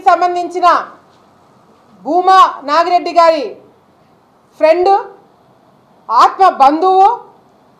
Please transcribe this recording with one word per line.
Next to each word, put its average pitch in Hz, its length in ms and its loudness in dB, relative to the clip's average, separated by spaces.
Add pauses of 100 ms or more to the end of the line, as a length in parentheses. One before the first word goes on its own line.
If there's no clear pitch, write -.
సంబంధించిన 349 580 -2 (1400)
భూమా 359 340 0 (320)
నాగిరెడ్డి 339 500 -2
గారి 330 240 2 (1160)
ఫ్రెండ్, 349 320 2 (1160)
ఆత్మ 269 360 0 (180)
బంధువు 370 440 2 (720)